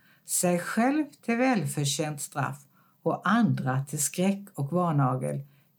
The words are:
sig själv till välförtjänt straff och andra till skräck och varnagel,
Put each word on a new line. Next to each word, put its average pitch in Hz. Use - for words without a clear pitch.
sig 175
själv 269
till 233
välförtjänt 151
straff -
och -
andra 139
till 147
skräck 196
och 139
varnagel, 143